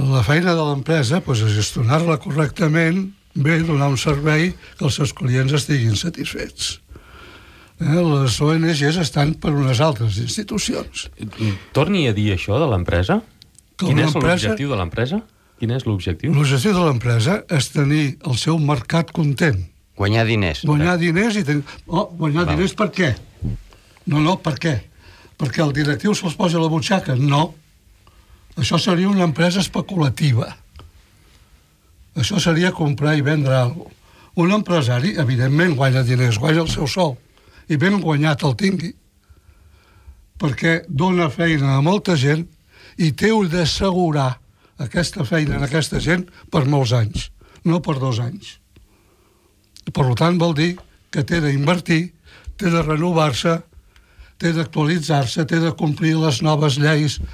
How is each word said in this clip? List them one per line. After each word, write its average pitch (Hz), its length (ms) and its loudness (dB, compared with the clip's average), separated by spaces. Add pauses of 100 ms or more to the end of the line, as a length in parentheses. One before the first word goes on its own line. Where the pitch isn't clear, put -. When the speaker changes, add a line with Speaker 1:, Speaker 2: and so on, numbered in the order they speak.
(160)
Speaker 1:
la 120 100 2
feina 175 260 2
de 165 140 2
l'empresa, 147 580 0
pues, 120 160 0
és 107 160 2
gestionar-la 143 640 0
correctament, 160 880 0 (260)
bé, 156 300 2
donar 143 260 0
un 135 80 0
servei 156 560 0
que - 320 -10
els 131 140 -2
seus 139 180 -2
clients 131 400 0
estiguin 127 400 0
satisfets. - 800 -8 (1040)
Eh? 143 160 2
Les 143 460 2
O 147 100 2
N 160 160 2
Gs 165 320 0
estan 147 400 0
per 156 140 0
unes 135 260 2
altres 113 400 0
institucions. 208 880 -6 (640)
Speaker 2:
Torni 165 380 2
a - 20 0
dir 104 220 2
això 101 260 0
de 160 80 2
l'empresa. 95 540 0 (560)
Speaker 1:
Que 185 80 -4
Speaker 2:
Quin 139 100 4
Speaker 1:
una 160 120 4
Speaker 2:
és 151 60 0
Speaker 1:
empresa 165 360 2
Speaker 2:
l'objectiu 156 240 -4
de - 20 -2
l'empresa? 117 440 -2 (400)
Quin 113 100 -2
és 131 160 -4
l'objectiu? 95 480 -2
Speaker 1:
L'objectiu 139 400 2
de 180 80 2
l'empresa 123 540 2 (120)
és 156 220 0
tenir 147 320 2 (240)
el 127 100 0
seu 160 220 0
mercat 147 560 0
content. 143 480 0 (360)
Speaker 3:
Guanyar 107 280 2
diners. 101 400 0
Speaker 1:
Guanyar 151 320 2
diners 190 400 0
i 185 80 -2
ten-, 147 160 0 (240)
oh, 185 220 -2 (100)
guanyar 156 260 0
Speaker 2:
Val. 151 120 0
Speaker 1:
diners 185 180 0
per 202 160 -2
què? 160 220 0 (960)
No, 143 160 0
no, 180 160 2
per 151 200 -4
què? 160 160 -2 (640)
Perquè 143 240 -2
el 147 120 2
directiu 147 400 0
se'ls 175 200 -4
posa 170 240 0
a 160 40 2
la 160 80 0
butxaca? 160 440 0
No. 143 380 2 (1040)
Això 170 200 0
seria 185 320 2
una 185 160 4
empresa 170 360 2
especulativa. 147 840 0 (1700)
Això 165 260 -2
seria 170 320 2
comprar 147 400 0
i 151 80 2
vendre 139 320 0
alguna 127 300 0
cosa. - 100 -20 (420)
Un 180 180 4
empresari, 165 640 0
evidentment, 139 560 2
guanya 131 280 2
diners, 120 360 2
guanya 156 240 2
el 160 80 -2
seu - 160 -2
sou, 151 300 -2 (500)
i 147 100 0
ben 190 220 2
guanyat 156 480 0
el 131 80 2
tingui, 185 380 -2 (1500)
perquè 160 480 0
dona 175 420 0
feina 147 460 0
a 135 80 2
molta 185 320 2
gent 151 300 2 (580)
i 160 100 4
té 208 200 0 (180)
d'assegurar 170 800 0 (500)
aquesta 165 480 -4
feina 151 320 0
en 143 80 -2
aquesta 147 320 -2
gent 180 300 0 (220)
per 156 160 0
molts 135 280 0
anys, 113 340 -2 (360)
no 170 180 2
per 156 160 -2
dos 127 240 -2
anys. - 380 -12 (1300)
Per 143 240 0
tant, 170 240 2
vol 165 160 2
dir 170 220 0 (340)
que 156 140 -2
té 170 180 0
d'invertir, 160 680 0 (420)
té 180 160 -2
de 165 120 2
renovar-se, 156 720 0 (840)
té 170 160 0
d'actualitzar-se, 156 960 0
té 165 80 2
de 165 160 2
complir 156 400 0
les 156 280 0
noves 151 360 2
lleis 151 400 2 (160)